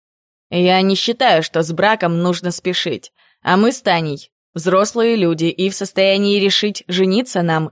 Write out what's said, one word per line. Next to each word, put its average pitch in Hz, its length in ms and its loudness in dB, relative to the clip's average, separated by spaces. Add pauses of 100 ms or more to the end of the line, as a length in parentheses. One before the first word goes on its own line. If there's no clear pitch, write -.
(500)
«Я 180 320 2
не 190 140 2
считаю, 233 460 2
что 160 220 -2
с 160 80 -6
браком 175 500 0
нужно 175 300 -2
спешить, - 600 -6 (280)
а 180 140 0
мы 220 160 4
с - 100 -4
Таней 165 500 -4 (220)
взрослые 202 600 0
люди 165 300 0
и 185 240 -2
в 190 60 -8
состоянии 196 640 2
решить, 202 480 -2
жениться 185 540 0
нам 160 300 -2